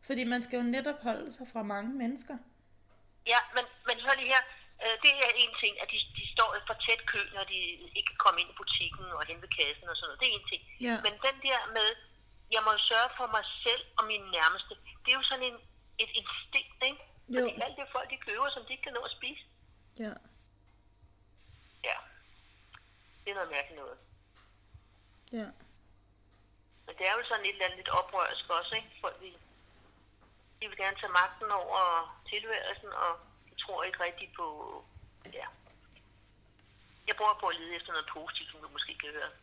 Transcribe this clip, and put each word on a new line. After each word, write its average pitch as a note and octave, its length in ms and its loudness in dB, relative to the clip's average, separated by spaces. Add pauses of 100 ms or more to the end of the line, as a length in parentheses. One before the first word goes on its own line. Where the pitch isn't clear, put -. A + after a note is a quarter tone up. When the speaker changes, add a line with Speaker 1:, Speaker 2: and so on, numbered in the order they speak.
Speaker 1:
fordi B3+ 160 0 (100)
man B3 120 0
skal B3 160 -4
jo A#3+ 40 0 (120)
netop C#4+ 220 -2 (100)
holde A3 280 -2
sig B3+ 160 -12
fra A3+ 80 -4 (120)
mange G#3 180 -2 (120)
mennesker. C4 320 -4 (960)
Speaker 2:
Ja, A#3+ 60 10 (160)
men, B3 80 2 (240)
men A#3+ 80 2 (100)
hør C4+ 140 8
lige B3+ 160 2
her. B3+ 80 8 (400)
Øh, A3+ 120 2 (100)
det D4 60 12 (140)
er A#3+ 60 4 (120)
en A3+ 100 2 (100)
ting, G#3 100 2 (100)
at - 100 -4
de, A3 40 0 (200)
de - 60 -6 (120)
står A3+ 220 6
i - 100 -2
for A3 80 0 (100)
tæt A3+ 160 4 (100)
kø, G#3 100 0 (160)
når G3 140 -2
de F#3+ 60 -4 (400)
ikke - 140 -2
kan - 140 -4
komme F3+ 160 8
ind F3 120 -2
i - 80 -12
butikken - 440 0 (120)
og D3+ 120 -2
hen E3 140 -8
ved F3+ 60 -16 (100)
kassen D3 320 0
og D#3+ 60 -4
sådan E3 120 -6
noget. C#3 120 -12
Det B3+ 80 4
er A3 100 -2
en - 120 -10
ting. F#3 100 -8 (260)
Speaker 1:
Ja. A#3 80 2 (100)
Speaker 2:
Men G#3 80 2 (140)
den C4+ 80 2 (120)
der C4 120 4 (180)
med, G#3+ 100 6 (680)
"Jeg A3 120 6
må A3 40 6 (180)
sørge A#3 200 6 (100)
for B3 160 0
mig G#3 100 2 (200)
selv - 180 2 (160)
og A3 120 4
mine G3+ 160 -4 (100)
nærmeste", E3+ 360 4 (300)
det - 100 -2
er C4 80 6
jo B3+ 100 2
sådan B3+ 180 0
en, A#3 80 -10 (460)
et - 80 -4 (100)
instinkt, - 580 -4 (100)
ikke? C#4+ 120 -10 (320)
Speaker 1:
Jo. B3+ 60 2
Speaker 2:
Fordi B3 120 2 (140)
alt C4+ 140 -8
det C#4 160 -10
folk, B3+ 180 -4
de C4 40 -10 (100)
køber, A#3 280 0
som B3+ 100 -10
de B3 80 -10
ikke C4 140 -8
kan C#4 100 -10
nå A#3+ 120 -2
at - 80 -6
spise. C4+ 260 -10 (600)
Speaker 1:
Ja. G#3 80 -6 (1800)
Speaker 2:
Ja. - 80 -2 (1300)
Det G3+ 80 -6
er G3 80 -6
noget E3 180 -2
mærkeligt C#3+ 260 -6
noget. B2+ 140 -12 (1400)
Speaker 1:
Ja. G#3 80 -6 (1400)
Speaker 2:
Men - 140 -14
det F3+ 100 0
er G3+ 80 4
jo A#3+ 120 -2
sådan G#3 160 -2
et G3+ 100 -2
eller F#3+ 100 0
andet F3+ 160 -2
lidt - 80 -6 (100)
oprørsk F#3 460 0 (140)
også, F3 200 -4
ikke? A3 100 -12 (120)
Folk, E3+ 220 -6
de, F#3+ 60 -16 (1300)
de A3 100 -6
vil G3 140 -12
gerne F#3+ 180 0
tage F#3+ 200 -4
magten - 300 0 (100)
over F#3+ 200 2 (500)
tilværelsen, G#3+ 580 -6 (160)
og E3+ 60 2 (380)
de - 40 -20 (100)
tror F3 200 -4
ikke F#3 200 -2
rigtigt F3 360 -6
på, E3+ 60 -4 (920)
ja. - 80 -10 (1600)
Jeg A3 80 0
prøver G#3 240 4
på G3 80 0
at E3+ 120 2
lede E3 160 -8
efter E3+ 160 -8
noget D#3+ 260 -4
positivt, D#3 340 -8
som D#3 100 -16
du D#3 80 -14
måske D3 320 -6
kan D3 160 -6
høre. D3+ 140 -8 (120)